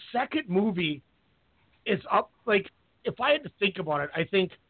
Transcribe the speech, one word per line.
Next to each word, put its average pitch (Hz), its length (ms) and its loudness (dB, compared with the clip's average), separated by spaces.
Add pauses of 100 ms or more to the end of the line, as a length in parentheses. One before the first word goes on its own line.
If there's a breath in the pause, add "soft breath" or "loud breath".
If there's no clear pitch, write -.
(120)
second 262 360 -2
movie 180 540 0 (840)
is 185 140 0 (120)
up, - 180 2 (160)
like, 208 220 2 (360)
if - 160 -4
I 147 100 2
had 151 140 4
to - 140 -10
think 196 200 0
about 156 240 -2
it, 143 120 -6
I 165 100 0
think 185 260 2 (200)